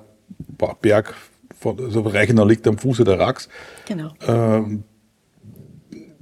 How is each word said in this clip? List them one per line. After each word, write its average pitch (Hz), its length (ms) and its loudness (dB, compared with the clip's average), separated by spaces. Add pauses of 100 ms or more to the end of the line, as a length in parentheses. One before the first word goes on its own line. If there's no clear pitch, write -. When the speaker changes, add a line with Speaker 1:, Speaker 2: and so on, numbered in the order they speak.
(580)
Speaker 1:
Ba-, - 240 -4
Berg, 107 320 2 (440)
von, - 220 -6
also 113 220 -4
Reichenau 107 420 2
liegt 110 240 4
am 107 100 2
Fuße 123 280 0
der 95 120 2
Rax. 98 300 -2 (400)
Speaker 2:
Genau. 160 220 -8 (180)
Speaker 1:
Ähm, 110 560 0 (1400)